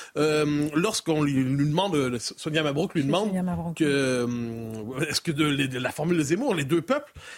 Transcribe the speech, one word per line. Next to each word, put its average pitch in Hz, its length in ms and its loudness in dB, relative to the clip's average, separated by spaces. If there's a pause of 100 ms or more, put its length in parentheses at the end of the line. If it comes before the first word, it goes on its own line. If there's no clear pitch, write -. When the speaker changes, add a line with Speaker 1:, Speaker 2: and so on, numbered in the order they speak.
(180)
Speaker 1:
euh, 151 560 2
lorsqu'on 165 480 0
lui, 143 120 2
lui 135 340 2
demande, 180 260 2
euh, 127 240 2
Sonia 156 460 -4
Mabrouk 151 320 0
lui 165 60 2
Speaker 2:
C'est 139 60 0
Speaker 1:
demande 185 200 2
Speaker 2:
Sonia 185 160 -2
Mabrouk. 170 340 -4
Speaker 1:
que, 160 60 2
euh, 120 1200 -2
est-ce 135 140 -2
que 170 100 -4
de, 143 360 2
de 127 100 -6
la 123 140 -2
formule 170 260 0
de 156 60 2
Zemmour, 196 320 0
les 143 100 -2
deux 160 160 2
peuples, 294 320 -2 (240)